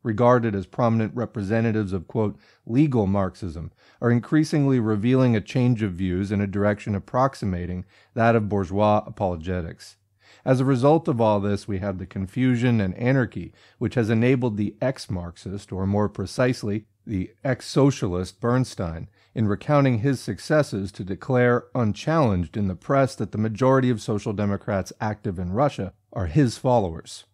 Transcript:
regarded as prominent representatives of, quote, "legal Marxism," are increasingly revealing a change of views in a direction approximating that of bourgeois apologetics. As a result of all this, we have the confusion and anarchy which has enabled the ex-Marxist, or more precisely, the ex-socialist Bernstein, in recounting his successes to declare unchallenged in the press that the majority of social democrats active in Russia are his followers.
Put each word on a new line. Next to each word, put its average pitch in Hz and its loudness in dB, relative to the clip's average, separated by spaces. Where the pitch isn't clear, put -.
regarded 117 4
as 95 -4
prominent 113 0
representatives 107 -2
of, 90 -6
quote, 104 -2
"legal 123 2
Marxism," 90 -4
are 120 2
increasingly 139 2
revealing 113 2
a 101 2
change 123 0
of 95 -2
views 92 -2
in 101 0
a 101 0
direction 101 -2
approximating 90 -4
that 113 4
of 107 2
bourgeois 101 2
apologetics. 90 -6
As 131 4
a 131 0
result 139 4
of 123 -2
all 107 4
this, 101 -2
we 98 -4
have 95 -6
the 92 -10
confusion 120 0
and 92 -2
anarchy 120 0
which 110 -2
has 113 2
enabled 120 2
the 104 -4
ex-Marxist, 95 -8
or 95 -4
more 101 2
precisely, 107 -4
the 92 -6
ex-socialist 127 0
Bernstein, 113 -2
in 113 0
recounting 127 2
his 131 0
successes 107 -2
to - -12
declare 123 0
unchallenged 110 0
in 104 -2
the 92 -2
press 135 0
that 104 -8
the 104 -6
majority 127 2
of 110 -2
social 107 -4
democrats 101 -2
active 104 -6
in 90 -6
Russia 107 -2
are 90 -4
his 113 2
followers. 107 -2